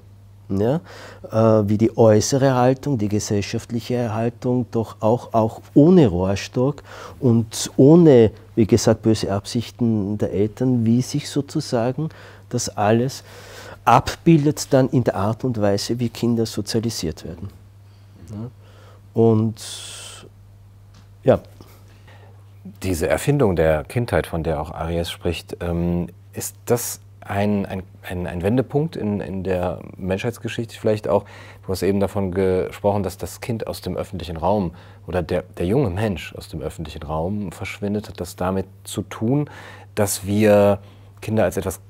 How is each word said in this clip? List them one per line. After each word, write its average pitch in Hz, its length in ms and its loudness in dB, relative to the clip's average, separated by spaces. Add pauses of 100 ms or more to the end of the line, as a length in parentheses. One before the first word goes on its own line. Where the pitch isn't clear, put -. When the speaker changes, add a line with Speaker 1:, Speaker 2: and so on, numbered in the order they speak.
(480)
Speaker 1:
ja, 110 320 0 (500)
äh, 110 380 4
wie 104 100 0
die 110 180 2
äußere 123 580 4
Haltung, 131 440 0
die 104 100 -2
gesellschaftliche 110 1040 -4
Haltung 120 600 -2
doch 113 280 -4
auch, 113 320 0
auch 113 280 0 (140)
ohne 160 340 8
Rohrstock 98 720 -2 (380)
und 117 560 0
ohne, 139 560 10 (240)
wie 113 100 4
gesagt, 113 360 4
böse 110 300 0
Absichten 107 840 -2
der 107 140 -2
Eltern, 113 520 0
wie 117 180 4
sich - 280 -6
sozusagen 139 800 -4 (400)
das - 280 -6
alles 113 460 0 (600)
abbildet 143 880 4
dann 131 160 4
in 123 160 2
der - 100 0
Art 104 300 -2
und 117 160 -2
Weise, 101 400 0
wie 120 80 -2
Kinder 117 380 0
sozialisiert 107 800 -6
werden. 82 240 -12 (840)
Ja. 107 200 -12 (640)
Und, 110 420 4 (1700)
ja. 120 160 4 (1400)
Speaker 2:
Diese 85 260 -2
Erfindung 107 460 0
der 78 300 2
Kindheit, 117 420 -2
von 82 160 -6
der 78 180 -4
auch 80 120 -10
Aries 85 380 -6
spricht, - 500 -8
ähm, 87 480 -4 (240)
ist - 240 -12 (100)
das - 340 -4 (200)
ein, 101 460 -2
ein, 92 160 -10 (200)
ein, 90 240 -8
ein 85 160 -8
Wendepunkt 131 540 -2
in, 104 240 -4
in 90 240 -8
der 90 360 -4 (160)
Menschheitsgeschichte 110 840 -6
vielleicht 107 280 0
auch? 95 180 2 (400)
Du - 40 -20
hast 92 140 -4
eben 98 180 2
davon 98 320 -2
gesprochen, 95 720 -2
dass 90 160 -8
das - 220 -12
Kind 113 260 -8
aus 87 160 -10
dem 92 140 -6
öffentlichen 87 400 -10
Raum 90 360 0 (340)
oder 87 160 -4
der, 90 200 -4
der - 240 -6
junge 113 240 0
Mensch 95 440 -6
aus - 140 -18
dem 80 120 -10
öffentlichen 78 420 -12
Raum 87 500 -6
verschwindet. 101 560 -8
Hat - 120 -14
das 87 160 -12
damit 95 300 -4 (180)
zu - 180 -8
tun, 135 480 -4 (440)
dass 101 300 -2
wir 101 540 4 (420)
Kinder 107 240 -2
als 90 120 -2
etwas 95 340 -6